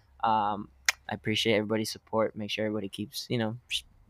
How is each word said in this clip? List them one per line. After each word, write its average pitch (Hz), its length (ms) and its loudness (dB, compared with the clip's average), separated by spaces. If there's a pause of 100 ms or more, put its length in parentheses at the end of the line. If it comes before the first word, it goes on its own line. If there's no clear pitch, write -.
(240)
Um, 104 440 2 (400)
I 110 60 -4
appreciate 110 400 2
everybody's 107 380 2
support. - 440 0
Make 104 140 -6
sure 107 160 -2
everybody 104 220 -2
keeps, - 420 -8
you 123 80 2
know, 110 180 0 (120)
sh-, - 140 -4 (280)